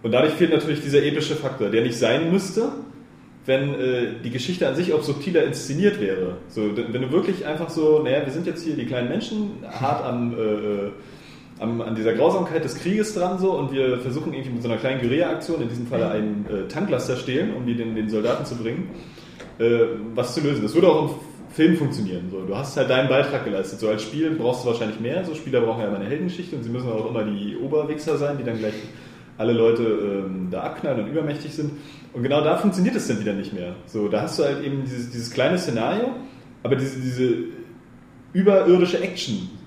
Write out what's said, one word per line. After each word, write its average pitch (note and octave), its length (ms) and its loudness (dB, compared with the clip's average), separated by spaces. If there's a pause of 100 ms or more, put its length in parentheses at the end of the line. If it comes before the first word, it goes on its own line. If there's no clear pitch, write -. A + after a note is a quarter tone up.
Und A2 80 0
dadurch D3+ 220 6
fehlt D#3+ 180 4
natürlich C#3+ 280 0
dieser C#3+ 220 4
epische D3 320 0
Faktor, A2+ 360 -2
der A2+ 120 4
nicht A2+ 160 0
sein C#3 320 4
müsste, G#3 380 2 (760)
wenn, C3+ 280 2
äh, B2 320 0 (160)
die A#2+ 80 -6
Geschichte C3+ 380 0
an C3 80 0
sich E3+ 160 2
auch D3+ 100 2
subtiler D3+ 400 2
inszeniert F#3 580 0
wäre. F#2 360 -2 (120)
So, G#2+ 200 -2
d-, A2+ 240 -2
wenn B2+ 100 -2
du C3 80 -4
wirklich G3 360 0
einfach D#3 220 -4
so, D#3 360 4
naja, C#3 200 2
wir C3 80 -4
sind F3 140 -4
jetzt E3 180 -6
hier D3+ 120 -2
die A#2+ 100 -4
kleinen B2 220 -2
Menschen, G#3 420 -2 (180)
hart C3+ 360 -2
am, A#2+ 280 -2
äh, - 100 -6
äh, G#2 480 0 (680)
am, A#2 220 -2
an A2 160 -4
dieser A2 160 2
Grausamkeit E3 520 2
des - 120 -6
Krieges G#3 380 0
dran, F3+ 260 -2
so, F#3+ 180 2
und C3+ 140 -4
wir B2+ 260 2
versuchen C3+ 340 -4
irgendwie C3 200 -8
mit A#2+ 100 -4
so B2 60 -2
einer A2 100 0
kleinen C3 220 -2
Guerilla-Aktion, D3+ 640 0
in A#2 60 -2
diesem A#2+ 200 -6
Falle A2+ 220 0
einen, G#2 380 -2
äh, F#2+ 200 -4
Tanklaster D3+ 480 -2
stehlen, E3 380 -2
um B2 120 -4
die A#2+ 80 0
den, A2+ 220 -2
den G#2+ 120 -2
Soldaten A2+ 360 0
zu B2 100 -8
bringen, A#2+ 360 -4 (680)
äh, A#2 220 4 (340)
was B2 200 -2
zu E3 80 0
lösen. C3+ 200 0
Das G#2+ 120 -2
würde F3 140 8
auch C3+ 220 6
im - 40 -8 (380)
Film D#3+ 240 6
funktionieren. F#2+ 540 -2
So, F#2+ 120 -8
du F#2+ 120 -4
hast C3+ 220 -4
halt B2+ 140 2
deinen C3 180 4
Beitrag C3+ 380 2
geleistet. G2 340 -4
So, A2 80 0
als G#2+ 140 0
Spiel D3+ 300 -2
brauchst B2 320 0
du B2 40 2
wahrscheinlich A2 320 -2
mehr. D#3 240 -2
So, D#3 100 -6
Spieler B2+ 280 0
brauchen A2+ 180 0
ja G#2+ 80 0
immer G2+ 80 -2
eine G2+ 80 -4
Heldengeschichte F3 500 -4
und B2+ 80 -6
sie A#2 60 -6
müssen B2 240 -4
auch A2 160 -2
immer B2 160 -2
die G#2 320 -4
Oberwichser D3+ 640 0
sein, C#3+ 180 0
die B2 80 -6
dann A2+ 140 -4
gleich G#2+ 160 -2 (640)
alle A#2 160 2
Leute, A2+ 280 4
ähm, G2 680 -2
da F2+ 140 -4
abknallen C3 400 -4
und G#2+ 60 -6
übermächtig D3+ 440 -4
sind. D3 160 -4 (420)
Und A#2+ 100 -4
genau C#3+ 220 4
da D#3+ 140 4
funktioniert G3 380 4
es - 120 -2
dann G#2+ 120 0
wieder G2+ 120 0
nicht G2 220 -4
mehr. F2+ 200 -6 (120)
So, G#2 220 -2
da G#2 140 2
hast D#3+ 160 -4
du D3+ 60 4
halt C#3 200 0
eben C#3 200 -2
dieses, A#2+ 260 -6
dieses A#2 200 -6
kleine D3 280 2
Szenario, D#3 520 0 (520)
aber C3 140 2
diese, C3 240 -4
diese B2+ 340 0 (1000)
überirdische F3+ 680 6
Action G2 460 -4 (180)